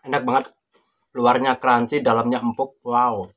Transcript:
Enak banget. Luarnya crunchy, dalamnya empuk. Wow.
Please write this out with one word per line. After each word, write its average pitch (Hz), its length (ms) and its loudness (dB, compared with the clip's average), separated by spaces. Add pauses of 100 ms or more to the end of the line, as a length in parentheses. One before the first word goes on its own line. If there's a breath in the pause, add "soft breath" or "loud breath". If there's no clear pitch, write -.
Enak 135 160 -4
banget. 127 320 -2 (640)
Luarnya 123 400 2
crunchy, 123 480 0
dalamnya 117 400 0
empuk. 127 400 -6
Wow. 120 520 -2